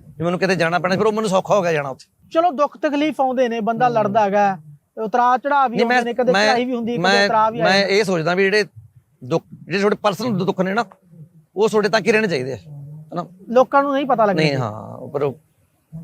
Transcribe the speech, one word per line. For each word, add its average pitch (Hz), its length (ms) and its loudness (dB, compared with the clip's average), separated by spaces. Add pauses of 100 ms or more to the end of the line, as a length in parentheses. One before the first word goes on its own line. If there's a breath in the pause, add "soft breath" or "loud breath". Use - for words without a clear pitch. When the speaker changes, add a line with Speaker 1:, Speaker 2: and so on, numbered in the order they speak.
(180)
Speaker 1:
ਵੀ 151 60 -8
ਮੈਨੂੰ 175 160 -2
ਕਿਤੇ 190 160 2
ਜਾਣਾ 170 240 0
ਪੈਣਾ, 180 160 -2
ਫਿਰ 190 100 0
ਉਹ 220 60 2
ਮੈਨੂੰ 214 180 -2
ਸੌਖਾ 185 260 2
ਹੋ 208 60 2
ਗਿਆ 175 120 0
ਜਾਣਾ 143 160 -2
ਉੱਥੇ। - 440 -18
Speaker 2:
ਚਲੋ, 330 180 2
ਦੁੱਖ 277 260 -2
ਤਕਲੀਫ 294 440 -2
ਆਉਂਦੇ 254 280 0
ਨੇ, 233 100 -4
ਬੰਦਾ 226 260 0
Speaker 1:
ਹੂੰ। 240 100 2
Speaker 2:
ਲੜਦਾ 214 280 2
ਹੈਗਾ, 202 360 2 (440)
ਉਤਰਾਅ 240 340 2
ਚੜ੍ਹਾਅ 277 320 0
ਵੀ 226 60 -6
Speaker 1:
ਨਹੀਂ, 233 100 2
Speaker 2:
ਆਉਂਦੇ 240 100 0
Speaker 1:
ਮੈਂ, 247 80 2
Speaker 2:
ਨੇ, 240 100 -4
ਕਦੇ 247 180 0
Speaker 1:
ਮੈਂ, 202 140 2
Speaker 2:
ਚੜ੍ਹਾਈ 240 200 2
ਵੀ 254 100 -4
ਹੁੰਦੀ 233 160 -4
ਹੈ, 240 60 -4
ਕਦੇ 165 60 -4
Speaker 1:
ਮੈਂ, 202 220 4
Speaker 2:
ਉਤਰਾਅ 220 260 2
ਵੀ 220 80 -10
ਆ 165 40 0
Speaker 1:
ਮੈਂ 180 100 4
Speaker 2:
ਜਾਂਦਾ। 196 140 2
Speaker 1:
ਇਹ 196 160 2
ਸੋਚਦਾ 175 300 -2
ਵੀ 190 100 0
ਜਿਹੜੇ 196 220 2 (580)
ਦੁੱਖ, 139 200 -2 (200)
ਜਿਹੜੇ 170 160 -4
ਤੁਹਾਡੇ 202 160 2
ਪਰਸਨਲ 202 500 -2
ਦੁੱਖ 190 160 -2
ਨੇ 185 120 -2
ਨਾ, 226 120 -2 (720)
ਉਹ 208 140 2
ਤੁਹਾਡੇ 202 200 0
ਤੱਕ 190 180 0
ਹੀ 196 40 2
ਰਹਿਣੇ 220 160 2
ਚਾਹੀਦੇ 135 260 -4
ਆ, 113 40 -10 (560)
ਹਨਾ? 165 120 -8 (240)
Speaker 2:
ਲੋਕਾਂ 254 340 4
ਨੂੰ 285 100 -2
ਨਹੀਂ 269 120 0
ਪਤਾ 233 200 2
ਲੱਗਦਾ। 180 180 2
Speaker 1:
ਨਹੀਂ, 143 120 2
ਹਾਂ, 117 520 -8
ਪਰ 139 160 -4
ਉਹ 139 140 -4 (680)